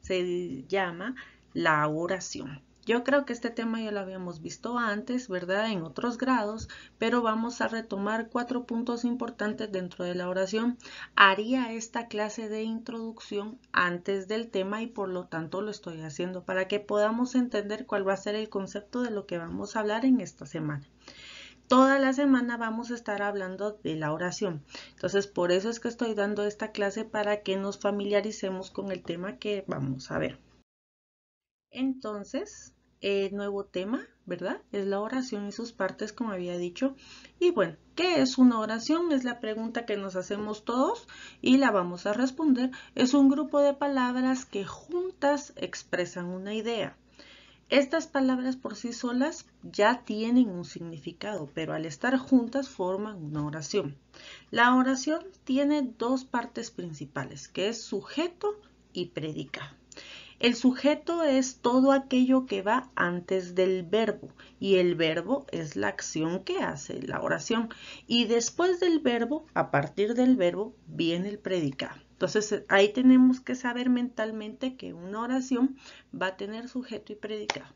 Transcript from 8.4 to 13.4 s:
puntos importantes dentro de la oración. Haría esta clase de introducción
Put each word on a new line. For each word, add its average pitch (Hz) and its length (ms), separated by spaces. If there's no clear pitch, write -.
puntos 233 400
importantes 220 680
dentro 180 320
de 180 100
la 180 140
oración. 220 480
Haría 226 560
esta 226 360
clase 214 420
de 220 120
introducción 226 960